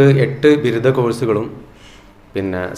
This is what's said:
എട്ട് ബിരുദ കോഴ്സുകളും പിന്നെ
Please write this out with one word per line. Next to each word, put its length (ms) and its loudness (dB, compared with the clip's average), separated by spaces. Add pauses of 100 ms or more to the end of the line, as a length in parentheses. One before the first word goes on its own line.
(260)
എട്ട് 240 0 (140)
ബിരുദ 240 0 (100)
കോഴ്സുകളും 500 -2 (840)
പിന്നെ 280 -6 (160)